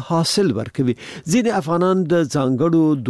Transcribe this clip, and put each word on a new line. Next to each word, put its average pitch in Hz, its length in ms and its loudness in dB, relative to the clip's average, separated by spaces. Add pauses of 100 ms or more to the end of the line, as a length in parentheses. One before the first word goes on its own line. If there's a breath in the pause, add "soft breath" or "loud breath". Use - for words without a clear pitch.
حاصل 170 420 0 (100)
ورکوي. 117 360 -2 (380 loud breath)
ځینې 233 180 2 (100)
افغانان 175 440 0
د 165 200 2
ځانګړو 147 600 2 (240)